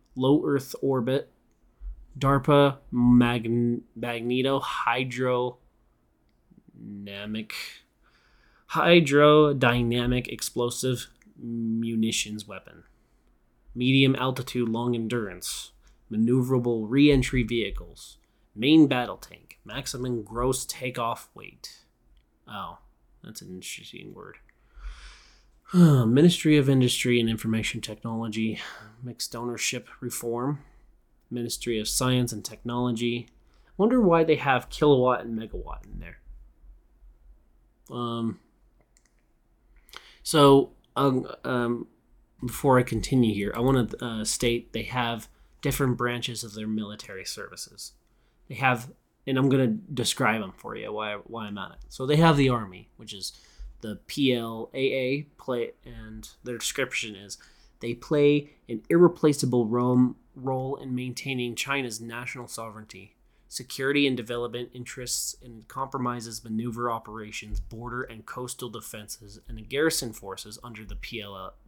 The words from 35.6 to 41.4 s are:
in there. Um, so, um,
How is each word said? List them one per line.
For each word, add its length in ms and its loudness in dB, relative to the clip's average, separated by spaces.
in 80 -14
there. 200 -16
Um, 500 -6
so, 520 6
um, 300 2